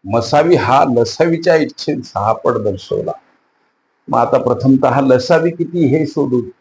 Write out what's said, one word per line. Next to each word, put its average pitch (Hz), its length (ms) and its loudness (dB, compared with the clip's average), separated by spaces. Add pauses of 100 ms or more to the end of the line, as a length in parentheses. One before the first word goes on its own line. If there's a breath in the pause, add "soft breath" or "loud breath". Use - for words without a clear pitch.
मसावी 147 500 2
हा 135 320 2
लसावीच्या 160 680 0
एक 156 220 -2
छेद 143 260 -4
सहा 104 300 -2
पट 131 300 -2
दर्शवला. 95 480 -6 (960)
मग 120 100 -2
आता - 260 2
प्रथमतः 131 600 2
लसावी 156 480 2
किती 165 360 -2
हे 151 200 2
शोधू. 127 340 -2 (200)